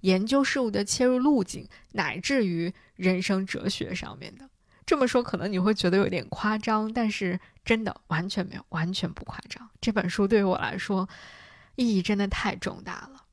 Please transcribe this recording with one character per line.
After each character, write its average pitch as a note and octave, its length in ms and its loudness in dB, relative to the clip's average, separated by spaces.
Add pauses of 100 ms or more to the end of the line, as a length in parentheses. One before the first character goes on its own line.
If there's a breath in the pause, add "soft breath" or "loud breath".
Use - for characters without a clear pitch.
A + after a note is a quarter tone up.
研 F#3+ 260 4
究 C#4 160 4
事 C4+ 160 0
物 A#3+ 100 0
的 G3+ 140 0
切 - 220 2
入 B3+ 120 4
路 C4 240 4
径， - 240 -6 (280 loud breath)
乃 D3+ 260 -2
至 B3+ 260 2
于 F3 260 0 (260 soft breath)
人 F#3 240 2
生 F#3+ 260 0
哲 - 220 -4
学 - 260 -6
上 - 240 -10
面 - 180 -14
的。 C4+ 100 -20 (380 soft breath)
这 D#4+ 120 2
么 C4 100 2
说 A#3+ 160 2
可 - 140 -4
能 E3+ 120 -4
你 G3 80 -2
会 G3 160 4
觉 F#3+ 160 2
得 F#3 80 4
有 G3+ 120 4
点 E3+ 180 -4
夸 G#3+ 300 -2
张， G#3+ 340 0
但 A3+ 180 0
是 F#3 300 -2 (240 soft breath)
真 A3+ 180 2
的 G#3+ 140 -4 (120)
完 E3 200 -2
全 G3+ 180 -2
没 - 100 -12
有， - 140 -14
完 D#3+ 220 -2
全 E3 200 -4
不 - 120 -12
夸 - 160 -12 (100)
张。 - 200 -16 (100)
这 - 100 0
本 G#3 200 0
书 G3 180 2
对 G#3 140 6
于 - 20 2
我 F#3 140 2
来 - 200 -4
说 F#3+ 300 -2 (680 loud breath)
意 A#3 180 2
义 F#3 60 4
真 G#3 160 0
的 G3+ 100 0
太 G3 300 -2
重 - 260 -8
大 - 300 -12
了。 C4+ 200 -20